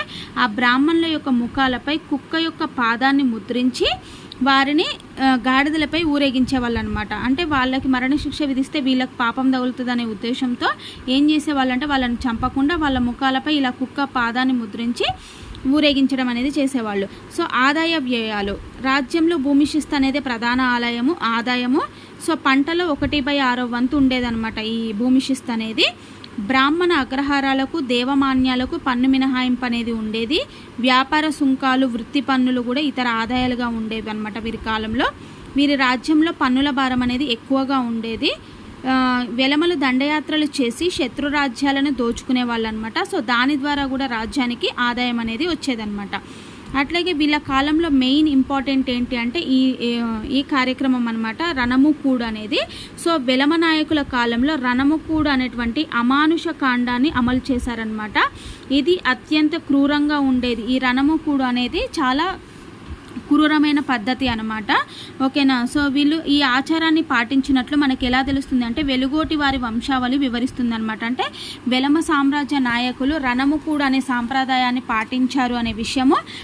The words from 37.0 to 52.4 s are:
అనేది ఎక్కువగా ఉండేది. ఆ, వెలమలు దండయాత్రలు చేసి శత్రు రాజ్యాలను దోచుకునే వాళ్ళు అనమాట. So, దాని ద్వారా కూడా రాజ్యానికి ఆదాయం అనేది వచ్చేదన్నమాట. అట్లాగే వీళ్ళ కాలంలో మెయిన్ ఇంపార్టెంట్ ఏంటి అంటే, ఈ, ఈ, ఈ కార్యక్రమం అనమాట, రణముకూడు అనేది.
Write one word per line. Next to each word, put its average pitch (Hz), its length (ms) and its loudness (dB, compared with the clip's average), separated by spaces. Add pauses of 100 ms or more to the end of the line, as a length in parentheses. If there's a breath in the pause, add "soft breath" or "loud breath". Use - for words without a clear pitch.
అనేది 247 300 0
ఎక్కువగా 269 480 0
ఉండేది. 226 520 -2 (560 loud breath)
ఆ, 254 420 2
వెలమలు 294 460 2
దండయాత్రలు 294 720 0
చేసి 285 440 -2
శత్రు 294 380 -4
రాజ్యాలను 277 600 0
దోచుకునే 247 540 -2
వాళ్ళు 233 240 -2
అనమాట. 220 320 -6
So, 370 200 -2
దాని 247 360 2
ద్వారా 285 300 0
కూడా 269 200 -2
రాజ్యానికి 240 640 -2 (100)
ఆదాయం 240 400 0
అనేది 226 280 -2
వచ్చేదన్నమాట. 214 640 -4 (680 loud breath)
అట్లాగే 330 360 0
వీళ్ళ 294 240 2
కాలంలో 302 520 2
మెయిన్ 277 400 4
ఇంపార్టెంట్ 269 600 0
ఏంటి 240 280 -2
అంటే, 233 220 -2
ఈ, 262 420 2
ఈ, 233 200 0 (280)
ఈ 262 120 0
కార్యక్రమం 254 680 0
అనమాట, 220 300 -4 (140)
రణముకూడు 262 720 2
అనేది. 220 360 -4 (480 loud breath)